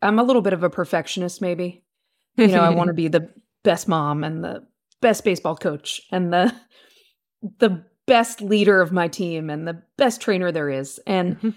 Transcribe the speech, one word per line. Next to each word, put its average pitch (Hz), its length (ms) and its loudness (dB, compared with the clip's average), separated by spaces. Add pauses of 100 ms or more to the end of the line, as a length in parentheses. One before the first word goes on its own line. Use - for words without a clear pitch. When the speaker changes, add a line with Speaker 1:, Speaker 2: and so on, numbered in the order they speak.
Speaker 1:
I'm 214 160 2
a 233 40 6
little 247 200 4
bit 190 100 0
of 170 100 -2
a 180 80 0
perfectionist, 180 720 -6
maybe. 180 420 -6 (520)
You 220 120 6
know, 185 120 4
I 170 100 4
Speaker 2:
<laughs> 170 40 2
Speaker 1:
wanna 175 200 0
be 160 140 -2
the 165 220 0 (340)
best 170 240 2
mom 151 360 0
and 160 200 -8
the - 220 -10 (340)
best 220 240 2
baseball 170 320 -2
coach - 440 -6 (120)
and 180 200 -2
the, 180 220 2 (1040)
the 185 260 0 (220)
best 233 340 2
leader 202 400 4
of 170 120 0
my 175 160 0
team 165 420 -6
and 156 160 -8
the 165 160 -10 (140)
best 240 240 0
trainer 185 320 -2
there 151 180 -4
is. 135 360 -8
And 180 300 -2
Speaker 2:
Mm-hmm. 220 200 -4